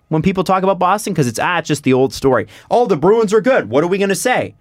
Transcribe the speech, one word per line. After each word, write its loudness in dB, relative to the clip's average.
when 0
people 0
talk 0
about 0
Boston -2
'cause 0
it's, -4
ah, -2
it's -6
just -4
the 2
old 2
story. 0
"Oh, 2
the 0
Bruins 2
are 4
good. 0
What 2
are -2
we -2
gonna -2
say?" -2